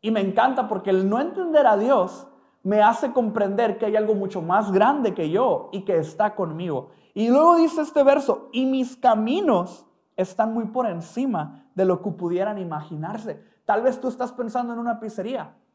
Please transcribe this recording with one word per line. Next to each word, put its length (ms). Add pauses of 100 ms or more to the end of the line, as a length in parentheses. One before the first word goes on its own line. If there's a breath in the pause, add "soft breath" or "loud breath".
Y 100
me 100
encanta 480
porque 220
el 180
no 120
entender 460
a 100
Dios 520 (340 soft breath)
me 200
hace 300
comprender 640
que 80
hay 100
algo 180
mucho 260
más 300
grande 420
que 160
yo 440
y 120
que 140
está 360
conmigo. 560 (220 soft breath)
Y 160
luego 280
dice 260
este 220
verso, 480
"Y 140
mis 300
caminos 920 (300)
están 380
muy 120
por 200
encima 880
de 100
lo 160
que 120
pudieran 460
imaginarse". 880 (200 soft breath)
Tal 180
vez 180
tú 80
estás 240
pensando 400
en 60
una 220
pizzería 540 (200)